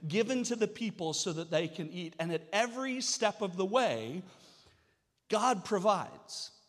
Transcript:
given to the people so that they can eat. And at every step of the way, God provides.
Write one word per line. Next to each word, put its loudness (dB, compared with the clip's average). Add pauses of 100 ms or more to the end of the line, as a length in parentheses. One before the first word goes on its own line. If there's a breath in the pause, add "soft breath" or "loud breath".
given 2
to 0
the 2
people -2
so -2
that -4
they 4
can -6
eat. -8
And -2
at 0 (100)
every 0
step 0
of -4
the 0
way, 2 (1040 loud breath)
God 2
provides. 0 (200)